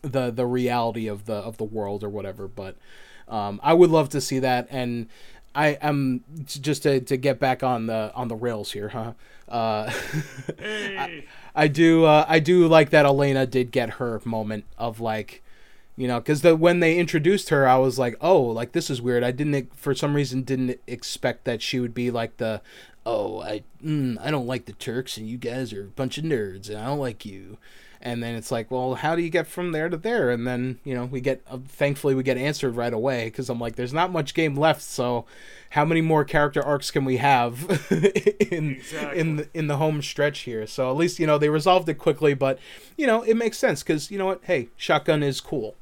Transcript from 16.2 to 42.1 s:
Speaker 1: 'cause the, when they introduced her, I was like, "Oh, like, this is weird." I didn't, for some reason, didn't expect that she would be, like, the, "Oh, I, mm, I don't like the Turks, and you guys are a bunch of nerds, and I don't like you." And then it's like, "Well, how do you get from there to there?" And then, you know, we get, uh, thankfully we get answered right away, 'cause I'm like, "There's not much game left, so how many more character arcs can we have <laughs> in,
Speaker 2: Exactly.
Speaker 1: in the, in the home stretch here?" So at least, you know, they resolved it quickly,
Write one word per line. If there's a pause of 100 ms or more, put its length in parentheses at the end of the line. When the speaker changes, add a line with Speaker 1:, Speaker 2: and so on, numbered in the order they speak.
Speaker 1:
'cause
the,
when
they
introduced
her,
I
was
like,
"Oh,
like,
this
is
weird."
I
didn't,
for
some
reason,
didn't
expect
that
she
would
be,
like,
the, (420)
"Oh,
I, (200)
mm,
I
don't
like
the
Turks,
and
you
guys
are
a
bunch
of
nerds,
and
I
don't
like
you." (420)
And
then
it's
like,
"Well,
how
do
you
get
from
there
to
there?"
And
then,
you
know,
we
get,
uh, (100)
thankfully
we
get
answered
right
away,
'cause
I'm
like,
"There's
not
much
game
left,
so (460)
how
many
more
character
arcs
can
we
have (240)
<laughs>
in,
Speaker 2:
Exactly.
Speaker 1:
in
the,
in
the
home
stretch
here?"
So
at
least,
you
know,
they
resolved
it
quickly,